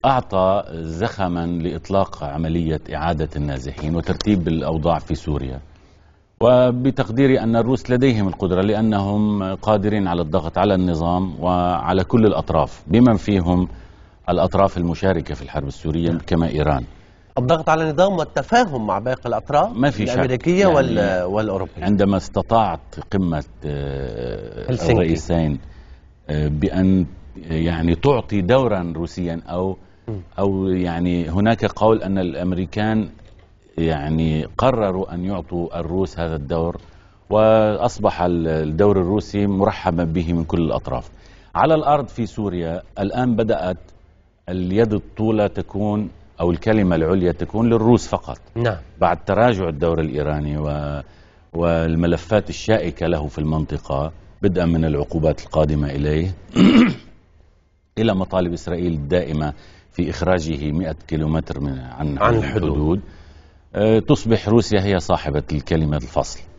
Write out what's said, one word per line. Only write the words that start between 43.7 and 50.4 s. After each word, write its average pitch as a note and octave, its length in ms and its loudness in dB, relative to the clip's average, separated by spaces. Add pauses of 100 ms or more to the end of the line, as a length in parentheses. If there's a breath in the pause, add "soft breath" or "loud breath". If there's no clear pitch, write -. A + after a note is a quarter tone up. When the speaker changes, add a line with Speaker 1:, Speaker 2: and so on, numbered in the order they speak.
Speaker 1:
اليد F#2 440 0
الطولى G#2+ 560 0
تكون، G#2 600 -4 (300)
أو F2 120 2
الكلمة F#2+ 440 2
العليا F2 360 2
تكون G#2+ 380 -2
للروس A2+ 380 4
فقط. C#2+ 300 -6 (180)
Speaker 2:
نعم. A#2 220 -2 (240)
Speaker 1:
بعد F2 240 2
تراجع G2 440 2
الدور D#2+ 300 0
الإيراني D2 580 -2